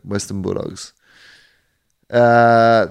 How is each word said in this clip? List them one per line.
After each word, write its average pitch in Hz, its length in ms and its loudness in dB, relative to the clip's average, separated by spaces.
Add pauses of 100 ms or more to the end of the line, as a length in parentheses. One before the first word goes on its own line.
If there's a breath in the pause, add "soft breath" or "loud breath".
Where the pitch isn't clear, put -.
Western 101 360 -10
Bulldogs. - 520 -12 (1160 soft breath)
Uh, 117 800 2